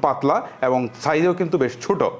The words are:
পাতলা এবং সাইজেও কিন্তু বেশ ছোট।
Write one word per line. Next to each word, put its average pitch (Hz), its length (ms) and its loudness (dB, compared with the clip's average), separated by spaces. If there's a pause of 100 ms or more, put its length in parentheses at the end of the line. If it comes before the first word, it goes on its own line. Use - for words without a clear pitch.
পাতলা 143 460 2 (140)
এবং 127 260 2 (140)
সাইজেও 160 320 2
কিন্তু 180 240 -2
বেশ 127 140 0 (100)
ছোট। 151 220 0 (160)